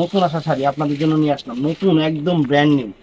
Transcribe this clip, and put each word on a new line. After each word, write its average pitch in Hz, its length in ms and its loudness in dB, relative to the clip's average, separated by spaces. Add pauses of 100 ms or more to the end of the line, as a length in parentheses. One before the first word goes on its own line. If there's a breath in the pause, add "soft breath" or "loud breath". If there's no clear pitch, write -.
নতুন 185 200 0
আসা 165 180 0
শাড়ি 139 260 -2
আপনাদের 143 320 -2
জন্য 156 180 0
নিয়ে 151 160 2
আসলাম, 131 340 -6
নতুন, 165 340 2
একদম 156 420 0
ব্র্যান্ড 143 320 2
নিউ, 117 180 -4 (100)